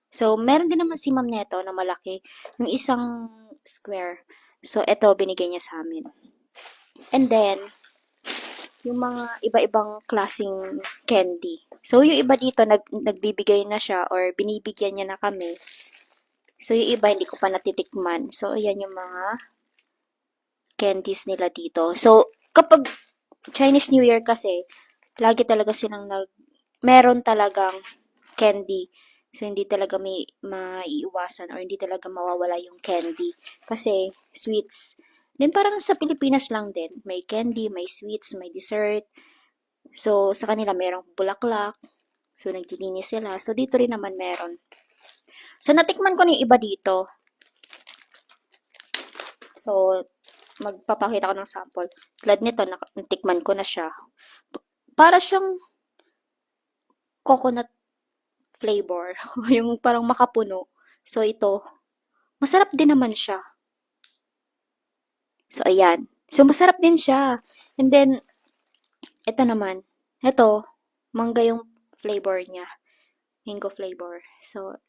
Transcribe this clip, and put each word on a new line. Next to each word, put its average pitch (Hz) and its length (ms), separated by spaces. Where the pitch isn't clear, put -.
So, 220 240
meron 277 320
din 330 160
naman 330 160
si 269 160
Ma'am 247 160
neto 202 320
na 190 80
malaki. 185 480
Yung 240 80
isang 240 640
square. 180 640
So, - 240
eto, 208 320
binigay 185 320
niya 175 160
sa 165 160
amin. 160 240
And 262 160
then, 202 320
yung 247 160
mga 240 480
iba-ibang 214 560
klaseng 196 800
candy. 180 560
So, 254 200
yung 302 160
iba 269 160
dito, 254 320
nag-, 208 240
nagbibigay 202 760
na 208 120
siya 185 320
or 185 240
binibigyan 208 640
niya 196 160
na - 40
kami. 180 360
So, - 160
yung 233 240
iba, 208 120
hindi 190 120
ko - 160
pa 196 80
natitikman. 185 880
So, 208 200
ayan 202 280
yung 190 120
mga 185 440
candies 196 560
nila 185 160
dito. 170 480
So, 220 400
kapag 320 400
Chinese 277 400
New 254 80
Year 233 160
kasi, 214 480
lagi 226 280
talaga 214 240
silang 214 400
nag-, 190 200
meron 247 400
talagang 196 560
candy. 196 560
So, - 160
hindi 202 160
talaga 196 320
may, 190 320
maiiwasan 185 1120
or 185 80
hindi 185 160
talaga 185 320
mawawala 175 480
yung 175 240
candy. 175 480
Kasi, 196 480
sweets. - 640
Then, 285 160
parang 403 320
sa - 160
Pilipinas 277 560
lang 214 160
din. 175 400
May 180 160
candy, 226 440
may 185 200
sweets, 208 480
may 180 160
dessert. 214 560
So, 196 400
sa 214 160
kanila, 202 240
merong 180 400
bulaklak. 208 560
So, 190 160
naglilinis 185 560
sila. 208 320
So, 220 160
dito 254 240
rin 240 120
naman 202 200
meron. 175 480
So, - 160
natikman 370 400
ko 359 120
na 339 120
yung 254 80
iba 247 160
dito. 190 480
So, 190 480
magpapakita 202 720
ko - 80
ng 196 80
sample. 180 400
Tulad 202 240
nito, 233 240
nak-, - 240
natikman 185 480
ko 196 160
na 196 80
siya. 160 240
P-, - 120
para 339 240
siyang 381 400
coconut 254 480
flavor. 180 560
<laughs> 233 240
Yung 233 240
parang 233 240
makapuno. 226 640
So, - 240
ito, 208 400
masarap 381 320
din 302 240
naman 247 240
siya. 190 240
So, - 160
ayan. 185 400
So, - 160
masarap 359 320
din 339 160
siya. 269 400
And 262 160
then, 269 320
ito 226 160
naman. 202 400
Ito, 220 400
mangga 233 320
yung 233 240
flavor 196 480
niya. 180 240
Mango 202 240
flavor. 180 560
So, 196 480